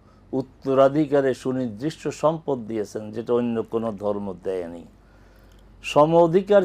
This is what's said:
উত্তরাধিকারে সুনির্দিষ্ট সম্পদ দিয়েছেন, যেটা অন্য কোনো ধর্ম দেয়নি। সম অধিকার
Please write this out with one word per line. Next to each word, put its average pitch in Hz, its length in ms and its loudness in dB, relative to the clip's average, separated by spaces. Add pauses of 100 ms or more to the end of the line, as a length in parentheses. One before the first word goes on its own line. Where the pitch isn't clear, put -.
(320)
উত্তরাধিকারে 135 1000 2
সুনির্দিষ্ট 127 720 -6
সম্পদ 151 500 -2
দিয়েছেন, 107 540 -8
যেটা 117 200 -4
অন্য 120 300 0
কোনো 113 300 -4
ধর্ম 101 420 -6 (100)
দেয়নি। 87 400 -8 (1000)
সম 156 340 4
অধিকার 185 480 4